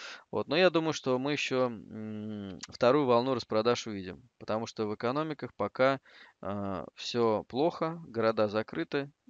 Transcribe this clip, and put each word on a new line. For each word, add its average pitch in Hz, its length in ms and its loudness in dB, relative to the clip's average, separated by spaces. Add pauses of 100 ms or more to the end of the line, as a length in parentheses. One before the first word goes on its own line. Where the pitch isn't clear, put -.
(320)
Вот. 107 160 -2
Но 135 80 -2
я 180 140 6
думаю, 160 240 2
что 127 260 0
мы 139 140 -2
ещё, 131 320 0
м, 107 960 -8 (100)
вторую 131 380 4
волну 123 260 4
распродаж 113 540 0
увидим, 95 500 -10
потому 110 300 -4
что 110 200 -4
в 104 80 -4
экономиках 139 580 -4
пока, 131 460 2 (400)
а, 98 460 -6 (100)
всё 113 540 0
плохо, 165 580 -2
города 113 400 2
закрыты, 143 640 -4 (180)